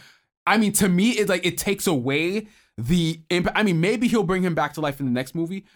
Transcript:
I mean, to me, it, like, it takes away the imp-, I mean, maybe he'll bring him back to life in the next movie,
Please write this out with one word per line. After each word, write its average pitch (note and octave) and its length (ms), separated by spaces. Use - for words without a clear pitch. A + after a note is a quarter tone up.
I G3 120
mean, G#3 160
to G3+ 160
me, F#3 220
it, G#3 180
like, F3+ 160
it F3 120
takes G3 300
away D#3+ 600
the E3 520
imp-, F3 260
I G#3 80
mean, E3+ 180
maybe A3+ 260
he'll A3 160
bring F#3 200
him F3 120
back D3+ 200
to D#3+ 60
life D3 200
in C#3 40
the B2+ 60
next B2+ 240
movie, E3 300